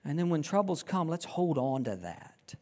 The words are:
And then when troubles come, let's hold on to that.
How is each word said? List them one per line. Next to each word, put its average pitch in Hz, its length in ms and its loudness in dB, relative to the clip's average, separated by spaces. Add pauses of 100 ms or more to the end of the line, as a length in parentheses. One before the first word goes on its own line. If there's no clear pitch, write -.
And 143 140 0
then 175 120 2
when 156 120 4
troubles 196 400 2
come, 175 260 0
let's 170 180 -4
hold 170 320 2
on 131 260 0
to 107 120 -2
that. - 640 -12